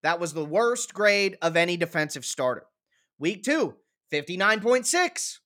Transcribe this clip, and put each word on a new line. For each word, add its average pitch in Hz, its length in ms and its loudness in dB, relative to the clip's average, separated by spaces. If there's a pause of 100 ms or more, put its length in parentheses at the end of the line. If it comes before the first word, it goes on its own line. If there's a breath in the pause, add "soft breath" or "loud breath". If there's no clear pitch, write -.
That 170 160 2
was 165 140 -4
the 156 120 -4
worst 233 480 0
grade 202 480 2
of 165 140 2
any 175 220 2
defensive 156 480 -4
starter. - 400 -2 (520)
Week 185 260 -4
two, 262 320 0 (340)
fifty-nine 185 500 0
point 240 260 0
six. - 600 -2